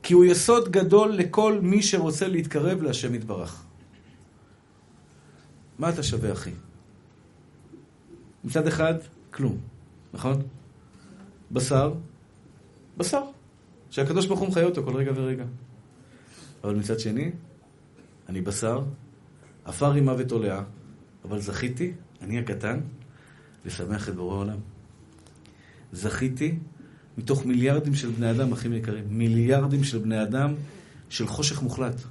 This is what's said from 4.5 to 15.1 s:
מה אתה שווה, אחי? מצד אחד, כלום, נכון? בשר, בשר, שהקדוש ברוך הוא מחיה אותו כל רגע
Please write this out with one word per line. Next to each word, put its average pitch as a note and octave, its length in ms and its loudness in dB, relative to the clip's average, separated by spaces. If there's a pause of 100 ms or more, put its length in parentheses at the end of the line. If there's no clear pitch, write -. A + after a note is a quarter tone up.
מה D#3 100 -2
אתה E3 140 -2
שווה, A2 300 -2
אחי? - 180 -8 (1900)
מצד D#3+ 220 0
אחד, D#3+ 280 2 (360)
כלום, - 280 -2 (540)
נכון? - 300 -2 (1080)
בשר, C3+ 420 2 (1040)
בשר, A3 260 0 (680)
שהקדוש E3 360 0
ברוך F#3+ 140 -2
הוא G3 80 0
מחיה E3+ 160 2
אותו F3 180 0
כל B2+ 140 -2
רגע C3+ 180 0